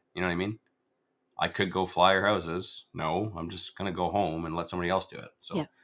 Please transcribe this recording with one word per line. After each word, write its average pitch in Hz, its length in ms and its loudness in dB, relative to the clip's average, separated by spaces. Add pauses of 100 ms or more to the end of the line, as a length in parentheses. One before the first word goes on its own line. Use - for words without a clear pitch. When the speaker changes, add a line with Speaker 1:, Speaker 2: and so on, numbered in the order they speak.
(140)
Speaker 1:
You 85 80 -4
know 92 60 0
what 87 60 0
I 85 40 0
mean? 101 220 -4 (800)
I - 120 0
could 95 240 0
go 92 120 2
flyer 95 400 6
houses. 90 680 0
No, 87 420 -2
I'm 85 140 -6
just - 260 -10
gonna 98 160 -4
go 87 180 0
home 82 360 0
and 80 100 -6
let 85 140 -4
somebody 87 200 -2
else 92 160 0
do - 120 -16
it. - 220 -14
So - 180 -8
Speaker 2:
Yeah. 151 80 -2 (180)